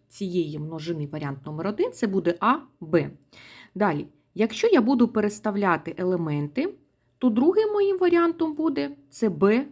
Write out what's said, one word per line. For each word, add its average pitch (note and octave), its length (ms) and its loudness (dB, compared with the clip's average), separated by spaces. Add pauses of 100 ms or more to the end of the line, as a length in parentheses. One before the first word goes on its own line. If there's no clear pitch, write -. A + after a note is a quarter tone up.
цієї F3 500 -4
множини, D#3 480 -6
варіант C#3+ 400 -8
номер D3+ 200 -6
один, E4+ 260 -2
це - 140 -4
буде F3+ 340 0
А, B3 180 2 (220)
Б. D#3 300 0 (640)
Далі, F3+ 320 0 (280)
якщо A3+ 340 0
я F4+ 120 6
буду A#3 280 4
переставляти G3+ 920 -2
елементи, E3+ 760 -2 (440)
то B3+ 120 2
другим F#4+ 420 2
моїм G4+ 260 2
варіантом E4+ 560 2
буде C#4+ 360 -2 (200)
це - 180 0
Б, G3+ 420 2